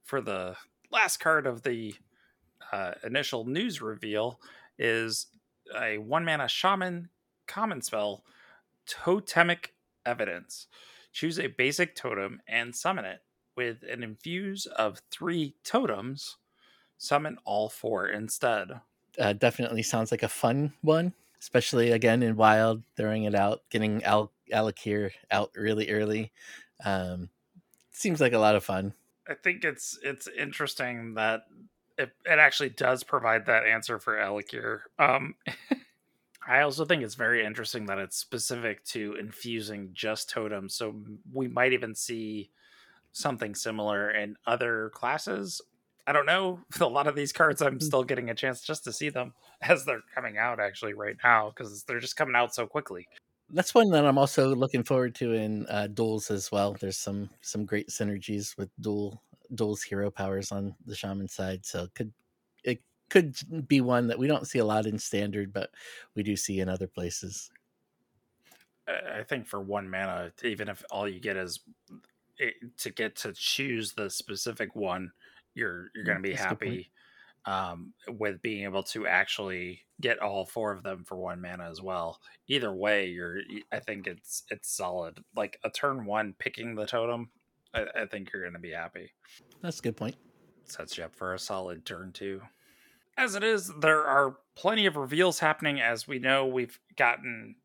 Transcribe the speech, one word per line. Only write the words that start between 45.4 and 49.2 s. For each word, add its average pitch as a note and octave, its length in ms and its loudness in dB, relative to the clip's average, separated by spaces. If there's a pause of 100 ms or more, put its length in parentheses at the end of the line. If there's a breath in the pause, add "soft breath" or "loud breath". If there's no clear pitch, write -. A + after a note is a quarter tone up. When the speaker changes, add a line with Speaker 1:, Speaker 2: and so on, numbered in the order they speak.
Speaker 1:
I C#3 60 2
don't D3 140 4
know. F#3 340 2 (100)
<laughs> - 100 0
A E3+ 60 6
lot C#3+ 200 4
of C#3+ 80 0
these C#3+ 180 -2
cards, D#3 280 4
I'm C3+ 180 2
Speaker 2:
Hmm. - 20 -
Speaker 1:
still C#3+ 240 2
getting B2 240 -2
a A2+ 60 -2
chance B2+ 280 -2
just D#3 220 -6
to A#2+ 80 -8
see D3+ 160 -4
them B2 260 -6 (140 soft breath)